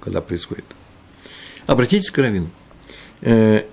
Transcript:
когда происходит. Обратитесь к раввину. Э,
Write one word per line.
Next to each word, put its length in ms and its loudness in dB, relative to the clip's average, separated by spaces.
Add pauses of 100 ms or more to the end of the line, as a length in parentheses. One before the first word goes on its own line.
когда 200 -8
происходит. 440 -10 (1000)
Обратитесь 460 0
к 60 -6
раввину. 300 0 (760)
Э, 500 4